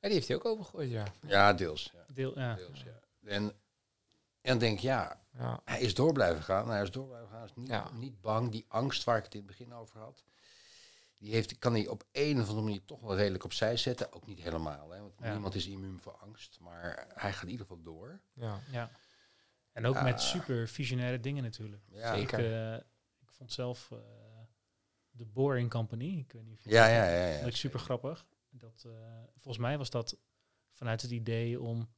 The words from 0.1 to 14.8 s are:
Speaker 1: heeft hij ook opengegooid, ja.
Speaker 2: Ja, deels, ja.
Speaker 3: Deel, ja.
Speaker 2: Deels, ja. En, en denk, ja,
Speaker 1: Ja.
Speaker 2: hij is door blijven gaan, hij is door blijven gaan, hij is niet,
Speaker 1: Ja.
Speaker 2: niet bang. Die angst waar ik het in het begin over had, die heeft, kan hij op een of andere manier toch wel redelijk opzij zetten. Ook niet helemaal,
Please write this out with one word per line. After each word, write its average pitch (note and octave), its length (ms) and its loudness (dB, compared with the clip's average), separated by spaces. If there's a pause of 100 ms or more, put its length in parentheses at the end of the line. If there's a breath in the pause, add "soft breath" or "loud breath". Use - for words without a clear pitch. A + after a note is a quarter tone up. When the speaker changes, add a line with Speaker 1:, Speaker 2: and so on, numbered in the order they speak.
Speaker 1:
heeft E3 160 2
hij C3+ 80 2
ook - 80 -4
opengegooid, G3 460 -4
ja. A2 140 -2 (220)
Speaker 2:
Ja, G2+ 260 8
deels, E2 420 0
ja. F2 100 -20 (100)
Speaker 3:
Deel, C3 240 -4
ja. B2 160 -2
Speaker 2:
Deels, G#2 300 -12
ja. - 460 -20
En, G#2 220 0 (880)
en B2+ 180 2
denk, A2 200 4
ja, A#2 420 0 (180)
Speaker 1:
Ja. A#2+ 260 -4
Speaker 2:
hij - 160 -4
is A2 140 2
door D#3 180 6
blijven F2 300 4
gaan, G2 280 2
hij G#2 120 0
is F#2+ 80 -2
door C3 160 -10
blijven A#2 220 -16
gaan, A2 100 -16
hij A#2 100 -14
is - 80 -20
niet, B2 120 -12
Speaker 1:
Ja. A2+ 260 -4
Speaker 2:
niet A#2 260 -10
bang. A2 300 2
Die A2 180 -6
angst B2 360 0
waar A#2 140 4
ik G#2 60 -2
het - 100 -18
in G#2 60 -10
het G2+ 80 -18
begin A#2+ 260 -18
over A2+ 260 -16
had, - 240 -18 (920 loud breath)
die G#2 140 -8
heeft, A2+ 260 2
kan A#2+ 160 2
hij G#2+ 120 4
op - 260 -8
een C#3+ 280 4
of G#2+ 80 4
andere G#2+ 180 0
manier G2+ 180 -2
toch - 160 -16
wel G#2 160 0
redelijk F#2+ 280 2
opzij A2+ 320 0
zetten. - 360 0
Ook - 140 -16
niet F2+ 140 -14
helemaal, D#2+ 500 -4